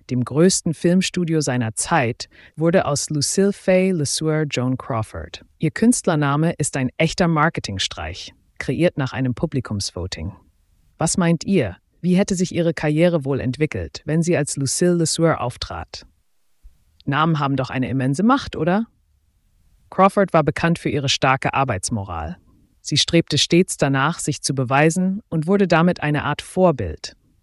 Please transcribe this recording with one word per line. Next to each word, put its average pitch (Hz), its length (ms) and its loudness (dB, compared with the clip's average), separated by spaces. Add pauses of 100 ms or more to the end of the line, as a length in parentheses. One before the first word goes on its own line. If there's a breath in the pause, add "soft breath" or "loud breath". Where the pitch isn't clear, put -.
(100 loud breath)
dem 127 120 0
größten 160 520 2
Filmstudio 175 680 0
seiner 123 360 -2
Zeit, 127 520 -2 (280 loud breath)
wurde 170 280 2
aus 139 240 -4
Lucille 190 460 0
Fay 185 380 2
Le 160 120 -2
Sueur 156 380 -2
Joan 131 340 -2
Crawford. - 720 -8 (120)
Ihr 160 120 0
Künstlername 160 880 2
ist - 180 -4
ein 131 220 -2
echter 165 280 0
Marketingstreich, 104 1080 -2 (240)
kreiert 151 400 -2
nach 131 160 -4
einem 131 180 -2
Publikumsvoting. 98 1040 -6 (640)
Was 160 180 -2
meint 170 280 2
ihr? 135 340 0 (240)
Wie 180 140 4
hätte 196 200 2
sich 175 180 -2
ihre 165 180 2
Karriere 156 520 2
wohl 135 160 -2
entwickelt, 123 640 -4
wenn 156 180 0
sie 165 140 0
als 143 200 -2
Lucille 175 380 0
Le 165 120 2
Sueur 160 340 0
auftrat? - 680 -10 (960)
Namen 151 360 2
haben 139 160 0
doch 127 120 -2
eine 131 200 -4
immense 135 340 0
Macht, 254 320 0
oder? 185 320 0 (1040)
Crawford 196 420 4
war 160 120 4
bekannt 170 340 0
für 156 120 -4
ihre 139 180 -2
starke 135 440 0
Arbeitsmoral. 98 840 -4 (440)
Sie - 180 -2
strebte 165 400 0
stets - 380 2
danach, 139 440 0
sich - 220 -6
zu 143 120 -4
beweisen 165 680 2 (100)
und 160 180 -2
wurde 196 180 4
damit 170 340 2
eine 147 220 -2
Art 143 200 -4
Vorbild, 135 720 -2 (260)